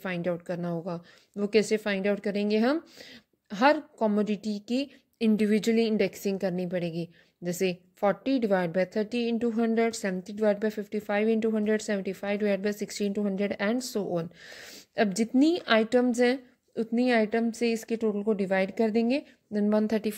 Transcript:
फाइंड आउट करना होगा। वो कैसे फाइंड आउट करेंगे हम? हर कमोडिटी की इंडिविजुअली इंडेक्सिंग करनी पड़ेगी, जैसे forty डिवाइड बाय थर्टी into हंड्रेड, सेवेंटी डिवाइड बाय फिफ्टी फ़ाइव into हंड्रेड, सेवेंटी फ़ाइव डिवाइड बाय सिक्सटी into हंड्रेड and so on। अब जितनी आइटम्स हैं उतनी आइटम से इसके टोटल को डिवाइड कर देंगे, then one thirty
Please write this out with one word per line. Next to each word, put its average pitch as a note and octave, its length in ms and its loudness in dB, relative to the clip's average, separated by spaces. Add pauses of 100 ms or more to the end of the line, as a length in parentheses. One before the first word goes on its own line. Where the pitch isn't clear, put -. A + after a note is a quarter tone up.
फाइंड F3+ 240 -4
आउट E3+ 140 -2
करना F3 280 -6
होगा। E3+ 320 -6 (360)
वो G3+ 160 0
कैसे G#3+ 240 4
फाइंड G3+ 300 -2
आउट G3+ 120 0
करेंगे G#3 380 0
हम? C4+ 260 2 (680)
हर C#4 300 4 (180)
कमोडिटी G#3 580 0 (100)
की C4+ 200 -2 (340)
इंडिविजुअली A3 680 4
इंडेक्सिंग G3 520 -2
करनी F#3 280 -2
पड़ेगी, E3+ 400 -4 (340)
जैसे F3 360 -2 (260)
forty G#3 380 0
डिवाइड F#3 320 0
बाय F#3 120 2 (100)
थर्टी A#3 360 -2
into A#3 260 0
हंड्रेड, A3+ 360 0
सेवेंटी F#3+ 400 -6
डिवाइड G#3 260 0
बाय G#3+ 120 -2
फिफ्टी G#3 280 -6
फ़ाइव G#3 300 0
into A3 260 2
हंड्रेड, G#3+ 260 0
सेवेंटी G3 320 -4
फ़ाइव G3+ 260 -4
डिवाइड G3+ 240 0
बाय G#3 100 0
सिक्सटी G3+ 360 -4
into G3+ 160 -2
हंड्रेड G3+ 360 -2
and A#3 240 0
so G3+ 200 -4 (140)
on। E3 100 -6 (680)
अब G#3 140 2
जितनी B3+ 440 4 (100)
आइटम्स A#3 520 4
हैं B3 180 4 (380)
उतनी A#3+ 360 0
आइटम A3+ 400 2
से A#3 200 0
इसके A3+ 260 -4
टोटल G3+ 260 -2
को A3 160 2
डिवाइड F#3+ 380 0
कर A3+ 120 2
देंगे, A#3 320 2 (320)
then G#3 200 2
one G#3+ 180 2
thirty G#3+ 260 0